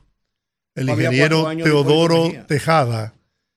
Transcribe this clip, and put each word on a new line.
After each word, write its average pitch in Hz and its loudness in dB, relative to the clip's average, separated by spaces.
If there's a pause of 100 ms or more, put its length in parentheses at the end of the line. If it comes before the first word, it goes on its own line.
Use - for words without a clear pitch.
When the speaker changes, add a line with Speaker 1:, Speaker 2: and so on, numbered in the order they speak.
(720)
Speaker 1:
el 131 -6
Speaker 2:
Había 120 0
Speaker 1:
ingeniero 151 2
Speaker 2:
cuatro 156 -2
años 160 -6
de 156 2
Speaker 1:
Teodoro 151 2
Speaker 2:
Hipólito 165 0
Mejía. 120 -16
Speaker 1:
Tejada, 123 -2 (440)